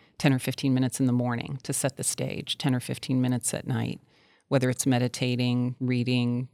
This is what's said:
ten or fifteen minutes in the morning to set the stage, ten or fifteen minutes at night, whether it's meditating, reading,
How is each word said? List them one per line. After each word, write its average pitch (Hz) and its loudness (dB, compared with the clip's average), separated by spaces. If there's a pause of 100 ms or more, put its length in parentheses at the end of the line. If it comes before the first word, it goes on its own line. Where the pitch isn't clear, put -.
(160)
ten 143 4
or 127 2
fifteen 131 -2
minutes 127 2
in 131 4
the 120 2
morning 123 -2
to 143 -4
set - -2
the - -6
stage, - -4
ten 131 2
or 123 2
fifteen 127 -2
minutes 123 0
at - -4
night, 113 -2 (480)
whether 127 2
it's - -2
meditating, 123 2
reading, 123 0